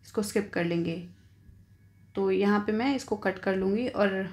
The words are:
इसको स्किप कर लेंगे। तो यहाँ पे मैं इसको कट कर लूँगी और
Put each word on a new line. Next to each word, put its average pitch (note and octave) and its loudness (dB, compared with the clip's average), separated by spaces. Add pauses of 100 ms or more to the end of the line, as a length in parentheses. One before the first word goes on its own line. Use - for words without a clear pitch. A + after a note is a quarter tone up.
इसको - -4
स्किप - -2
कर F3 0
लेंगे। E3+ -2 (1120)
तो G3 2
यहाँ G3+ 4
पे G#3 -2
मैं B3 0
इसको B3 -4
कट F#3+ -2
कर F#3+ 0
लूँगी G3 0
और G3+ 2 (240)